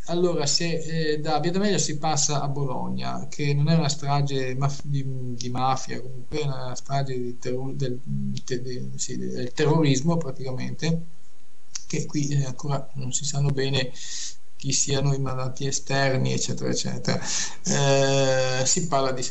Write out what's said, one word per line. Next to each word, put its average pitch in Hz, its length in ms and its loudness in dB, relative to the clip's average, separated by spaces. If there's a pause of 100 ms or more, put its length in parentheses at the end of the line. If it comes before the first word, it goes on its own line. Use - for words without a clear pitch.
Allora, 170 400 2
se, 165 280 2
eh, 156 480 0
da 151 180 0
Via 170 120 0
D'Amelio 190 260 2
si 147 200 0
passa 147 440 0
a 143 80 -2
Bologna, 127 800 -2
che 143 240 0
non 147 160 4
è 165 60 6
una 156 120 4
strage 139 680 0
maf-, 139 280 0
di, 139 220 0 (300)
di 123 140 -2
mafia, 127 520 0
comunque 127 380 -2
è 147 40 -2
una 127 320 -2
strage 135 420 -2
di 123 200 -2
terro-, 131 360 -2
del, 131 260 0 (440)
te-, 127 180 -2
de-, 131 340 -4
sì, 127 220 -2
del 127 360 -2
terrorismo 151 640 4
praticamente, 131 880 0 (840)
che 147 180 -2
qui, 143 220 -2
eh, 143 160 2
ancora 139 520 -2
non 127 180 -2
si - 100 2
sanno 143 260 2
bene 135 420 0 (680)
chi 135 160 -2
siano 139 400 2
i 139 60 0
mandanti 131 460 -2
esterni, 131 680 2
eccetera, - 360 -2
eccetera. 62 480 0 (460)
Eh, 135 1000 2
si 165 220 0
parla 135 260 2
di, 123 180 -2